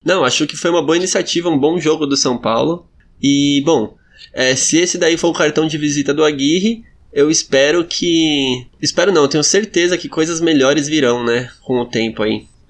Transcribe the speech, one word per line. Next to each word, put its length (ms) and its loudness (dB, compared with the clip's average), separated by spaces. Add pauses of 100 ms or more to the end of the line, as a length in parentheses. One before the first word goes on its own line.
Não, 200 2
acho 220 0
que 100 -10
foi 140 -2
uma 120 2
boa 140 2
iniciativa, 520 -2
um 100 0
bom 220 0
jogo 260 0
do 100 0
São 220 0
Paulo. 480 -2 (340)
E, 460 2
bom, 300 0 (360)
é, 220 0
se 240 0
esse 180 0
daí 200 2
for 140 0
o 40 -4
cartão 320 0
de 100 -4
visita 380 -2
do 100 2
Aguirre, 600 0 (280)
eu 160 2
espero 560 2
que, 840 -2 (140)
espero 300 0
não, 160 4
tenho 160 0
certeza 560 0
que 100 -10
coisas 320 -2
melhores 460 2
virão, 380 0
né, 260 -2 (140)
com 160 -2
o 60 -4
tempo 360 -4
aí. 220 -2 (260)